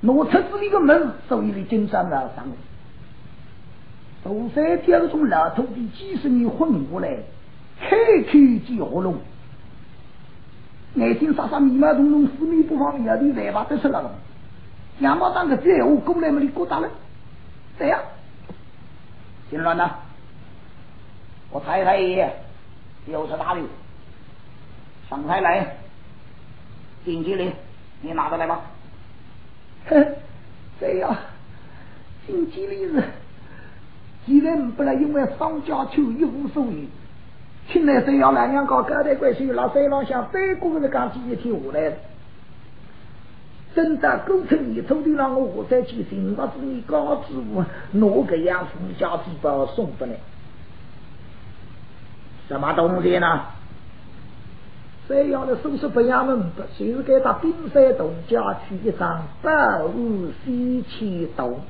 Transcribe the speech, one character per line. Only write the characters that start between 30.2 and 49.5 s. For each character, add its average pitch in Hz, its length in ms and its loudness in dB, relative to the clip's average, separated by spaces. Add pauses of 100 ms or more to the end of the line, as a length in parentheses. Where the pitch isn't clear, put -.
对 - 180 0
呀， 190 220 0 (1080)
金 339 240 0
经 381 180 -8
理 392 180 -6
是， 302 160 2 (1200)
既 277 140 8
然 302 320 2
不 285 120 -2
能 269 160 2
因 294 140 2
为 277 100 2 (140)
商 320 260 -4
家 269 220 -2
求 - 160 0
一 254 220 2
无 269 260 -2
所 294 160 0
有， 226 60 -2 (1000)
请 330 140 4
来 269 160 6
谁 277 160 4
要 269 140 8
来 269 160 4
娘 277 200 2
搞 262 160 4
交 294 180 2
代 285 140 4
关 269 180 4
系， 269 120 -2
那 247 240 2
谁 277 180 4
老 277 160 2
想 247 280 -2
再 381 240 2
过 320 240 0
来 277 100 2
讲 254 220 0
几 254 80 -10 (160)
天 - 20 -8
下 151 340 -4
来， 151 220 0 (1800)
真 320 260 4
的 - 280 4
构 370 180 4
成 254 300 2
你 226 60 -2
头 302 200 0
的 311 100 2
让 269 280 2
我 208 240 -2
再 254 180 4
去 233 280 -6
寻， 196 280 -2
我 277 100 -2
是 262 160 -8
你 262 180 -6
告 294 340 0
知 - 180 -10 (200)
我， 180 120 0 (260)
哪 208 340 6
个 170 120 0
样 180 280 2
子 - 60 -12 (160)
你 185 60 -8
家 170 240 -2
鸡 170 140 -6 (100)
巴 139 260 2